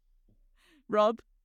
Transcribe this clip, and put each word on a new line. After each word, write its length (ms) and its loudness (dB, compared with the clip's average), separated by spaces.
Rob? 320 0